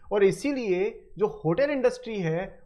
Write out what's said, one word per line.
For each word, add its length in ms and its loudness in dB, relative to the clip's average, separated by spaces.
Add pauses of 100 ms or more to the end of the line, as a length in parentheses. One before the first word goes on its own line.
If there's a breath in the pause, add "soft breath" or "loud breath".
(120 soft breath)
और 120 4
इसीलिए 840 0 (100)
जो 80 2 (180)
होटल 260 2
इंडस्ट्री 480 -2
है 480 -4